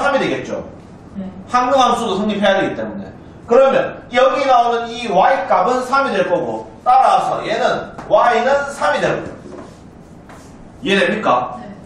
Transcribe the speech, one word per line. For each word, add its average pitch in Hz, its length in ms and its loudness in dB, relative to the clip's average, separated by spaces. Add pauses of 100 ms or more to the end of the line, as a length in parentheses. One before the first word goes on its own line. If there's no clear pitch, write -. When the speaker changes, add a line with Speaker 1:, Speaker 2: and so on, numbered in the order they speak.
Speaker 1:
삼이 277 180 0
되겠죠. - 440 -4 (520)
Speaker 2:
네. 190 100 -10 (240)
Speaker 1:
항등함수도 247 680 2
성립해야 202 440 0
되기 160 140 -4
때문에. 104 340 -10 (380)
그러면 262 520 4 (140)
여기 269 320 2
나오는 233 440 2
이 240 180 -10
Y값은 196 800 2
삼이 262 260 0
될 180 180 0
거고, - 420 -4 (140)
따라서 - 640 2
얘는 - 440 -2 (160)
Y는 240 640 2
삼이 294 300 -2
되는 - 220 -2
거예요. - 400 -16 (1200)
이해됩니까? 190 760 0
Speaker 2:
네. 208 100 -16 (160)